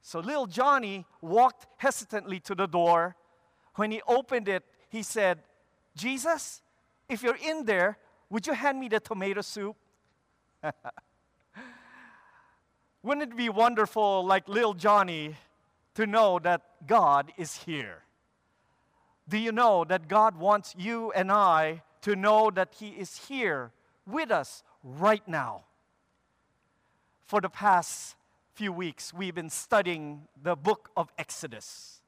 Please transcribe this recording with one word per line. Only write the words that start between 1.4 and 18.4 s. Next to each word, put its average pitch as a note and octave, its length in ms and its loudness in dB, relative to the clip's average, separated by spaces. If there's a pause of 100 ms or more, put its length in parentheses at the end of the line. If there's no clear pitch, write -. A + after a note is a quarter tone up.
hesitantly G3 640 -4
to G3 140 -8
the F#3+ 120 0
door. E3+ 500 2 (580)
When G#3+ 160 -2
he A3 160 -6
opened A#3+ 400 0
it, F#3+ 160 -2 (240)
he A3 160 -10
said, F#3 400 0 (520)
"Jesus, C4+ 640 -4 (480)
if A3+ 120 -6
you're A#3 140 0
in D#4 300 -4
there, G3+ 320 2 (320)
would G#3 180 -6
you D#4 60 -2
hand C4 260 -2
me C4 80 -8
the G#3+ 140 -2
tomato G3 400 -6
soup?" G#3 400 -10
<laughs> - 880 -16 (2250)
Wouldn't C#4+ 300 -4
it A#3 60 -12
be A#3+ 100 0
wonderful, G#3 760 4
like F#3+ 240 2
little G#3+ 240 2
Johnny, F3 640 2 (560)
to A3 120 0
know G#3 340 4
that E3+ 460 -2
God D3 520 4
is - 260 -10
here? A2 400 -10 (1200)